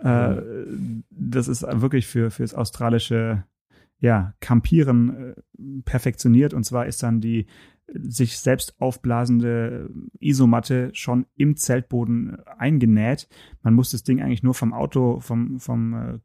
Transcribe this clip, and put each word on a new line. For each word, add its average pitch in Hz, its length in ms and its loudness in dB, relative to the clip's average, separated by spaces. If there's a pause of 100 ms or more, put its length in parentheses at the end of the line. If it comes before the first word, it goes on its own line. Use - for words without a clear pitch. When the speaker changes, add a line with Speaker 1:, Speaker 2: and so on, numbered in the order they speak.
Speaker 1:
Äh, - 40 -2
Speaker 2:
ja. 120 340 2 (680)
Speaker 1:
das 127 360 -2
ist 123 160 -4
wirklich 127 440 0
für, 113 220 0
fürs 113 240 -6
australische, 113 920 -2 (540)
ja, 104 420 2
Campieren, 123 960 2
äh, 139 480 -16
perfektioniert. 127 680 2
Und 113 120 -2
zwar 123 220 -4
ist 123 160 -8
dann 113 180 0
die 113 240 -2 (480)
sich - 460 -4
selbst - 400 -2
aufblasende 120 1120 -2 (300)
Isomatte 127 720 2
schon 123 320 -2 (100)
im 147 220 2
Zeltboden 123 800 -2 (200)
eingenäht. 120 680 2 (360)
Man 113 100 4
muss 127 180 4
das 120 120 -6
Ding 139 180 2
eigentlich 127 220 -2
nur 127 100 2
vom 117 200 -2
Auto, 127 460 -2
vom, 120 400 -4
vom, 117 340 -4
äh, 117 320 -8